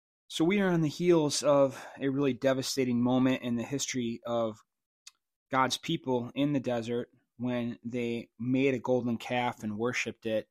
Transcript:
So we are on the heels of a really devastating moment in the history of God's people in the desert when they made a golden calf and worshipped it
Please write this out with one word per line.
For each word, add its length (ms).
So 180
we 160
are 100
on 100
the 80
heels 560
of 360
a 80
really 240
devastating 680
moment 420
in 120
the 80
history 640
of 320
God's 240
people 580
in 180
the 60
desert 520
when 460
they 440
made 340
a 60
golden 380
calf 440
and 160
worshipped 480
it 240